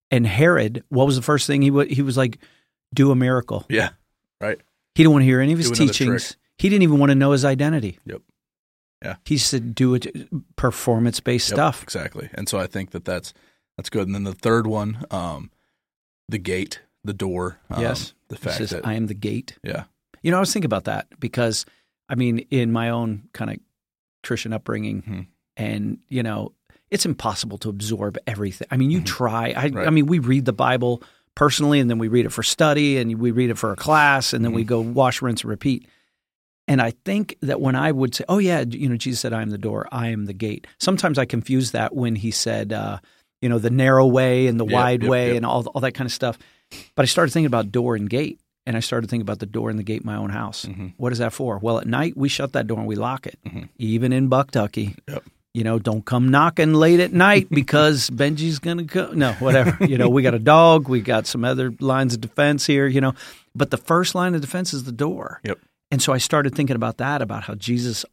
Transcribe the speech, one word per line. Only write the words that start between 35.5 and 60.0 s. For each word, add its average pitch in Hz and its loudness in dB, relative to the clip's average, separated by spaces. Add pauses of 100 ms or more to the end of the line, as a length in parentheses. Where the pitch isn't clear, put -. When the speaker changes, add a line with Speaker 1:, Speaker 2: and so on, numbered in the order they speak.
Speaker 1:
repeat. 120 -4 (840)
And 131 4
I 117 0 (120)
think 202 -4
that 139 -2
when 131 0
I 151 0
would 131 -2
say, - -8
"Oh, 190 2
yeah, 175 2
you 127 -4
know, 120 -2
Jesus 123 -6
said, 117 -4
'I 113 -4
am 107 -6
the 104 -6
door, 107 -6
I 120 -4
am 107 -4
the 101 -6
gate.'" 107 -8 (140)
Sometimes 185 0
I 127 2
confuse 127 -2
that 113 -4
when 120 -2
he 107 -4
said, 107 -4
uh, 104 -6 (420)
you 123 0
know, 120 2
"the 117 0
narrow 131 6
way 127 4
and 117 0
the 113 0
Speaker 2:
Yep, 104 -2
Speaker 1:
wide 123 2
Speaker 2:
yep, 120 2
Speaker 1:
way," 123 2
Speaker 2:
yep. 120 2
Speaker 1:
and 117 -2
all, 120 -2
all 139 -6
that 127 0
kinda 127 -6
stuff. 120 -4 (580)
But 143 4
I - 2
started 160 2
thinking 160 2
about 113 0
door 120 0
and 104 -4
gate, 139 -4 (240)
and 117 -4
I 113 -4
started 117 -4
thinking 117 -2
about 104 -6
the 107 -10
door 113 -6
and 110 -4
the 104 -6
gate 107 -6
in 113 -10
my 107 -6
own 104 -6
house. 104 -8
Speaker 2:
Mm-hmm. 98 -12
Speaker 1:
What 123 -4
is 117 -4
that 117 -4
for? 117 -6
Well, 113 0
at - -8
night, 135 -2
we 139 0
shut 139 -4
that 123 -2
door 110 -4
and 110 -6
we 107 -4
lock 120 -6
it, - -16
Speaker 2:
Mm-hmm. - -12 (140)
Speaker 1:
even 117 0
in 131 2
Bucktucky. 113 0 (100)
Speaker 2:
Yep. 143 -10 (320)
Speaker 1:
You 113 -2
know, 113 0
don't 107 -2
come 123 2
knocking 156 4
late 160 6
at 180 0
night 190 6
Speaker 2:
<laughs> 147 2
Speaker 1:
because 151 4
Benji's 147 0
gonna 170 -4
go. 175 -4
No, 135 2
whatever. 131 4
You 135 2
know, 120 4